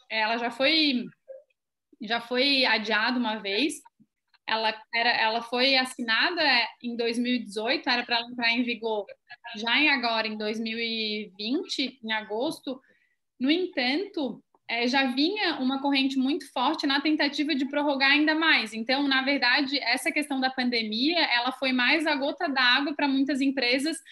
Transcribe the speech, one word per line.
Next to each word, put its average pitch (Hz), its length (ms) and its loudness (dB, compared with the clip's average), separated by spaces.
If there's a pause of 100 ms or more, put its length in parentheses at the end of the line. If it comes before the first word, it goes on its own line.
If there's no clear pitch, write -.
(100)
ela 220 260 0
já 240 140 -4
foi, 277 540 2 (1000)
já 226 180 -2
foi 254 460 2
adiada 220 520 0
uma 220 180 -2
vez. 208 380 -2 (680)
Ela 220 300 -2 (180)
era, 233 180 2
ela 226 320 0
foi 254 340 2
assinada, 262 680 0
é, 247 240 4 (160)
em 233 140 -6
dois 233 220 -2
mil 247 160 0
e 220 100 -2
dezoito, 214 440 -4
era 240 140 0
pra 240 140 -2
ela 240 120 -4
entrar 240 220 -2
em 233 140 0
vigor 220 420 -4 (500)
já 233 220 0
em 302 120 4
agora, 233 360 0
em 214 100 -6
dois 214 220 -4
mil 226 200 -6
e 220 600 -4
vinte, 262 640 -4
em 220 100 -8
agosto. 220 680 -6 (580)
No 254 120 0
entanto, 302 920 -2 (260)
é, 240 200 0
já 269 180 2
vinha 320 500 0
uma 269 240 -2
corrente 269 380 2
muito 269 340 -2
forte 294 340 0
na 277 140 0
tentativa 302 540 0
de 269 120 0
prorrogar 277 440 2
ainda 302 240 4
mais. 294 380 2
Então, 254 340 0
na 269 160 2
verdade, 269 580 2
essa 262 300 -2
questão 294 300 -2
da 262 100 0
pandemia, 247 680 0
ela 247 340 2
foi 262 200 -2
mais 262 340 2
a 285 100 2
gota 285 320 -2
d'água 269 460 2
pra 294 120 2
muitas 269 340 2
empresas, 269 560 0 (160)